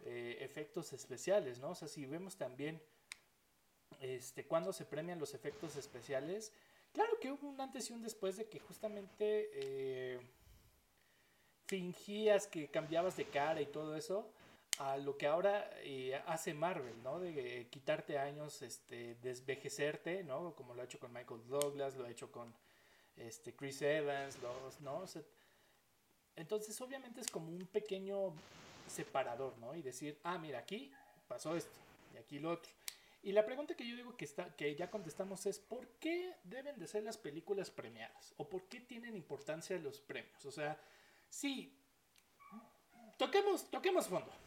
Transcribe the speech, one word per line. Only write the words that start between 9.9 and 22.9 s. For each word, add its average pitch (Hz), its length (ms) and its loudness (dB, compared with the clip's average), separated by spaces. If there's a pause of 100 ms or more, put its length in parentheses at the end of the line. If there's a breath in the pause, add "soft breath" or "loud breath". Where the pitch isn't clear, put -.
fingías 202 800 4
que 151 220 -4
cambiabas 165 460 2
de 139 100 0
cara 151 360 4
y 143 40 4
todo 151 300 -2
eso, 185 340 0 (500 loud breath)
a 135 180 2
lo 139 200 0
que 139 100 4
ahora, 190 420 6 (140)
eh, 131 440 -2
hace 165 260 0
Marvel, 147 500 0
¿no? 139 160 0
De, 131 420 -2
eh, 117 80 -10
quitarte 127 480 0
años, 143 440 -2
este, 120 600 -8
desvejecerte, 139 1000 0
¿no? 160 320 -2
Como 175 180 -10
lo - 80 -6
ha - 40 -4
hecho - 140 -10
con 120 140 -10
Michael 120 340 -8
Douglas, 139 480 4
lo 131 100 -4
ha 120 40 -6
hecho 117 220 -10
con, 117 220 -10 (640 loud breath)